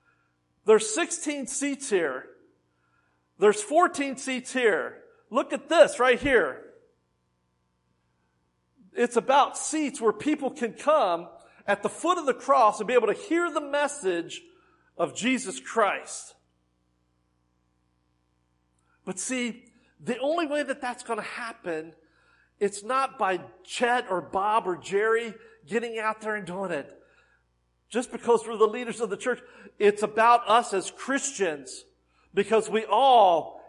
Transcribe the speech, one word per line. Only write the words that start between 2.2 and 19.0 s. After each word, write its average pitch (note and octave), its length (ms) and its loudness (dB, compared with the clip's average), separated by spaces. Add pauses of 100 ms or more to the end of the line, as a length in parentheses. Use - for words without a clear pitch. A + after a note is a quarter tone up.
There's G3+ 240 4
fourteen D4 540 2
seats B3+ 360 -6
here. F#3 460 0 (320)
Look C4+ 220 -2
at - 160 -6
this D#4+ 320 6
right B3 180 4
here. G3+ 440 0 (2250)
It's A#3+ 220 0
about B3+ 420 2
seats D4+ 420 -4
where A3 120 2
people C#4+ 380 -4
can - 220 -6
come F#3+ 560 0 (380)
at G3+ 160 0
the G#3 60 0
foot F4 300 -2
of D#4 80 -6
the B3+ 80 2
cross B3 460 4
and F#3+ 80 -6
be B3 60 2
able A3+ 140 4
to G#3 40 2
hear E4+ 400 -2
the D#4 80 -2
message C4+ 800 -4 (560)
of D3+ 180 -4
Jesus G3+ 460 -4
Christ. - 760 -4 (2750)